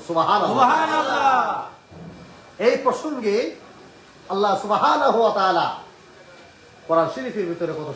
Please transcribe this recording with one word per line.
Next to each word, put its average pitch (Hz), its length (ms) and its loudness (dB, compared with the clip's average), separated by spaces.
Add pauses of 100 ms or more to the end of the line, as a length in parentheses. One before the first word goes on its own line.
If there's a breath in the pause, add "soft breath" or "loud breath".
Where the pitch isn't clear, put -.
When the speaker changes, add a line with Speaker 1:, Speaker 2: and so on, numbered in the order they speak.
Speaker 1:
সুবহানাল্লাহ। 175 420 2
Speaker 2:
সুবহানাল্লাহ। 277 1200 0 (920)
Speaker 1:
এই 240 160 4
প্রসঙ্গে 254 800 -2 (720)
আল্লাহ 196 320 0
সুবহানাহু 254 580 2
ওয়া 220 120 4
তাআলা 180 460 0 (1120)
কোরআন 165 280 2
শরীফের 214 300 -6
ভিতরে 170 280 -6
কত 151 220 -10